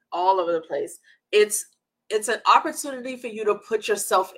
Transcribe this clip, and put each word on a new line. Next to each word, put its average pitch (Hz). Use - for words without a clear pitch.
all 185
over 170
the 165
place. 151
It's, 208
it's 214
an 208
opportunity 262
for 247
you 214
to 208
put 214
yourself 190